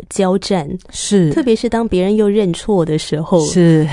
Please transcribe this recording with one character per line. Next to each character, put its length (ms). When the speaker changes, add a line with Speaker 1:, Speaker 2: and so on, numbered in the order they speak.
Speaker 1:
交 280
战。 320
Speaker 2:
是。 420
Speaker 1:
特 100
别 140
是 140
当 180
别 160
人 100
又 140
认 240
错 340
的 140
时 220
候， 240
Speaker 2:
是。 480